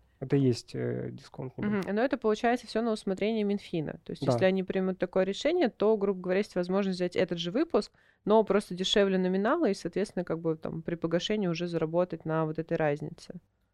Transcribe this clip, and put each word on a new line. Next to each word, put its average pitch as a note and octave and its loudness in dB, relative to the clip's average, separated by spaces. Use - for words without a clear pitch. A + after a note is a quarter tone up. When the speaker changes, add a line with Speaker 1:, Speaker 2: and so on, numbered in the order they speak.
Speaker 1:
Это C#3 0
и C#3 6
есть, B2+ 0
э, B2 -4
дисконт B2+ -14
Speaker 2:
Мгм. G#3 -2
Speaker 1:
небольшой. G3+ -2
Speaker 2:
Но G#3 0
это C4+ 0
получается A3+ 0
все - -2
на A#3 0
усмотрение G#3 -2
Минфина. G3 -4
То - -10
есть, E3 -6
Speaker 1:
Да. C3+ 4
Speaker 2:
если B2 4
они F#3+ 4
примут F#3 -2
такое F#3 2
решение, C#4 0
то, G#3+ 2
грубо G3 -2
говоря, F#3 0
есть G#3 -4
возможность F#3 0
взять F3+ -2
этот F3+ 0
же E3+ -4
выпуск, B3 0
но G#3+ 6
просто G3+ 0
дешевле F#3+ 2
номинала G3+ 2
и, F#3+ 2
соответственно, F#3 -4
как E3 -4
бы E3 0
там E3 -8
при E3+ -4
погашении F3+ 0
уже E3+ -2
заработать E3 -2
на D#3+ 2
вот D#3 -4
этой D#3+ -4
разнице. D3+ -2